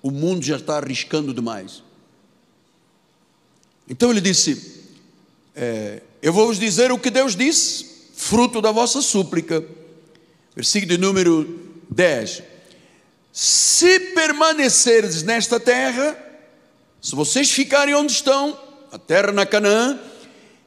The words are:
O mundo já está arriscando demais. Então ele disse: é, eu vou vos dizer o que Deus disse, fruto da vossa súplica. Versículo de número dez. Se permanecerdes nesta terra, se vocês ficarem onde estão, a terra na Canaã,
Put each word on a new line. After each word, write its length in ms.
O 100
mundo 340
já 120
está 220
arriscando 560
demais. 480
Então 220
ele 100
disse: 640
é, 460
eu 100
vou 140
vos 120
dizer 340
o 60
que 120
Deus 240
disse, 500
fruto 480
da 80
vossa 320
súplica. 600
Versículo 380
de 60
número 920
dez. 540
Se 680
permanecerdes 1200
nesta 380
terra, 580
se 140
vocês 360
ficarem 440
onde 180
estão, 460
a 80
terra 320
na 160
Canaã, 500